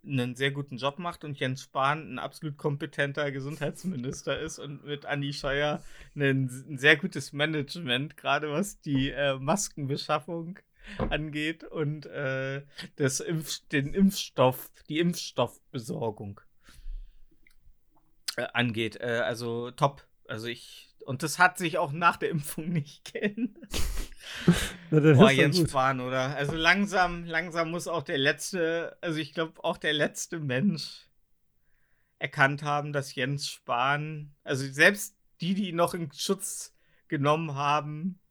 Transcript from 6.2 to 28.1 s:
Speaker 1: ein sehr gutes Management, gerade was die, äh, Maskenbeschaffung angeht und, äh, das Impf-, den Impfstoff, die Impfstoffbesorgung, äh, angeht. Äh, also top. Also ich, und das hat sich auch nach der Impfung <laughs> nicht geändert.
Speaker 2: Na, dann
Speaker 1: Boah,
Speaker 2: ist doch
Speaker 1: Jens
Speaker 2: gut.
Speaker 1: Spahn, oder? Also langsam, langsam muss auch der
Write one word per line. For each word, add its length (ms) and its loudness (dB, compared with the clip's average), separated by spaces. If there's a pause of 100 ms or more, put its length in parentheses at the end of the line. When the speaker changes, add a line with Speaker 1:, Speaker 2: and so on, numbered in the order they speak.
Speaker 1:
ein 80 -10
sehr 200 8
gutes 360 -6
Management, 800 -2
gerade 360 0
was 280 -2
die, 320 0
äh, 260 0
Maskenbeschaffung 1200 -4 (500)
angeht 560 -4
und, 400 -4
äh, 560 -6 (340)
das 240 2
Impf-, 520 -6
den 220 0
Impfstoff, 760 4 (160)
die 120 -2
Impfstoffbesorgung, 1400 -4 (2000)
äh, 160 -6
angeht. 480 -2
Äh, 240 -2
also 460 -4
top. 360 0 (200)
Also 200 -8
ich, 480 -14 (100)
und 180 -6
das 160 -4
hat 180 6
sich 200 -2
auch 140 0
nach 260 2
der 120 -2
Impfung 400 -4
<laughs> 0 -
nicht 440 -4
geändert. 600 -4 (1160)
Speaker 2:
Na, 120 6
dann 140 10
Speaker 1:
Boah, 100 12
Speaker 2:
ist 120 8
doch 40 6
Speaker 1:
Jens 160 4
Speaker 2:
gut. 120 4
Speaker 1:
Spahn, 300 2
oder? 360 -2
Also 200 -2
langsam, 680 2
langsam 460 -2
muss 160 -6
auch 160 -2
der 160 -2